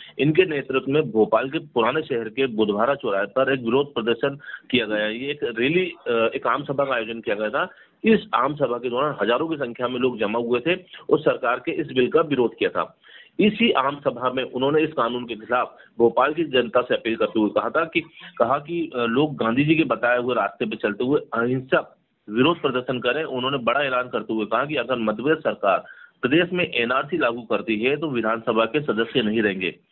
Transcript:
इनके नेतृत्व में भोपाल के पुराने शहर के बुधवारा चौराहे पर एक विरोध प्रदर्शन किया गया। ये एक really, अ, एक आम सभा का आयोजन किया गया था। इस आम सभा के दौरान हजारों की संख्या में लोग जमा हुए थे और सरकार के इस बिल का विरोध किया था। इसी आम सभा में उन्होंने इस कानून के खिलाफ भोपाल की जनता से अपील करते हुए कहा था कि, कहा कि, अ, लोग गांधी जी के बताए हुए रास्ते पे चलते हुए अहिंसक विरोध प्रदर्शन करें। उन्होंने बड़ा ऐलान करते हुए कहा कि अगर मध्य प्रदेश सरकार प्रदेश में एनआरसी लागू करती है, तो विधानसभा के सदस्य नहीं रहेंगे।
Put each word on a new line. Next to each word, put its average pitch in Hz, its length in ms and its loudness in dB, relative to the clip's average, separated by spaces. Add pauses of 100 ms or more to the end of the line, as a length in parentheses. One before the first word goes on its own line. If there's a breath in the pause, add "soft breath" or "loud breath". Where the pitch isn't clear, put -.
(200 loud breath)
इनके 156 260 4
नेतृत्व 135 460 -2
में 143 200 2
भोपाल 110 380 4
के 156 100 -4
पुराने 131 420 0
शहर 117 280 -4
के 131 180 0
बुधवारा 110 480 2
चौराहे 101 300 -2
पर 131 280 0
एक 135 60 0
विरोध 127 340 0
प्रदर्शन 117 440 -2 (340 loud breath)
किया 117 140 2
गया। 107 220 -2
ये 123 240 -6
एक 147 120 -10
really, 139 500 0 (140)
अ, 123 40 0 (240)
एक 135 120 -4
आम 131 160 0
सभा 139 220 -2
का 135 100 -2
आयोजन 113 260 -6
किया 107 140 -4
गया 107 140 -4
था। 156 220 -4 (320 loud breath)
इस 220 160 6 (140)
आम 131 220 2
सभा 123 220 0
के 123 120 -6
दौरान 131 320 0
हजारों 120 260 2
की 160 80 -4
संख्या 123 320 -4
में 123 120 -4
लोग 123 200 0
जमा 110 200 0
हुए 120 200 0
थे 165 160 -2 (340 loud breath)
और 143 100 6
सरकार 127 400 0
के 165 120 -6
इस 151 160 -4
बिल 127 200 2
का 131 140 4
विरोध 127 380 0
किया 92 100 0
था। - 280 -6 (420 loud breath)
इसी 214 320 4
आम 139 240 0
सभा 123 360 -2
में 127 120 -2
उन्होंने 135 380 0
इस 156 120 0
कानून 120 320 -2
के 117 100 -8
खिलाफ 107 420 -4 (200 loud breath)
भोपाल 120 360 4
की 165 100 0
जनता 123 380 2
से 120 140 0
अपील 113 200 -2
करते 107 240 0
हुए 107 100 4
कहा 110 200 0
था 151 160 0
कि, 160 160 -4 (380 loud breath)
कहा 123 180 2
कि, 156 380 -6
अ, 120 100 0
लोग 135 300 2
गांधी 117 300 2
जी 160 100 4
के 156 80 4
बताए 120 340 0
हुए 123 180 0
रास्ते 107 300 -2
पे 110 100 -4
चलते 107 280 -2
हुए 139 160 2
अहिंसक 127 760 -2 (340)
विरोध 131 320 2
प्रदर्शन 127 380 -2
करें। 123 240 -2
उन्होंने 139 340 -2
बड़ा 123 240 0
ऐलान 127 280 -2
करते 110 240 -4
हुए 110 120 0
कहा 113 200 0
कि - 100 -6
अगर 123 200 -2
मध्य 110 280 -2
प्रदेश 160 200 0
सरकार 98 400 0 (380 loud breath)
प्रदेश 170 320 2
में 180 200 0
एनआरसी 131 440 -2
लागू 120 240 0
करती 110 380 -2
है, 131 180 2
तो 156 100 -4
विधानसभा 113 580 0
के 147 160 -2
सदस्य 113 400 0
नहीं 110 200 0
रहेंगे। 95 380 -2 (120)